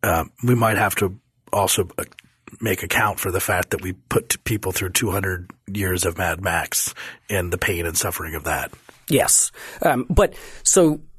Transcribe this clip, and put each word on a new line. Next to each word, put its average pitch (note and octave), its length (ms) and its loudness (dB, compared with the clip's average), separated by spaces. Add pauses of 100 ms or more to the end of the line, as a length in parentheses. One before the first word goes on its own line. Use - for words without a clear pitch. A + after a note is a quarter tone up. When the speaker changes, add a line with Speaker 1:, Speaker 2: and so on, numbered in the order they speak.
Speaker 1:
um, E2 260 0 (140)
we B2 120 4
might A2+ 220 2
have G2+ 180 0
to G2 220 -2 (360)
also, G2 340 2 (100)
uh, - 60 -4 (580)
make G#2 220 -2
account G2+ 360 0
for F#2+ 120 -2
the F#2+ 80 0
fact F2+ 320 0
that F#2+ 100 -2
we F#2 120 -6
put - 360 -2
t-, - 140 0
people G#2 280 -2
through F#2 200 -4
two G#2 180 0
hundred F#2+ 400 -4 (160)
years F#2+ 400 -2
of E2+ 140 -2
Mad E2+ 200 0
Max E2+ 540 -2 (340)
and F2+ 240 -2
the F2+ 60 -2
pain E2+ 300 0
and E2 100 -2
suffering E2+ 380 -4
of D2+ 80 -8
that. D#2+ 280 -4 (380)
Speaker 2:
Yes. - 420 4 (300)
Um, C3 260 2
but - 280 4 (260)
so D#3+ 400 6 (180)